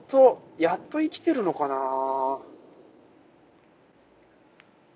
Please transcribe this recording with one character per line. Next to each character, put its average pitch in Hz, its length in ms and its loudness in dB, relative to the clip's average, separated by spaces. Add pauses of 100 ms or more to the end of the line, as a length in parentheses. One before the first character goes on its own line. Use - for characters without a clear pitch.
と、 262 320 6 (160)
や 170 180 0
っ 202 40 -10 (100)
と 302 100 -6
生 311 160 -4
き - 40 -18
て 330 140 0
る 247 100 -2
の 170 100 -2
か 143 140 -4
な。 135 720 -2 (2500)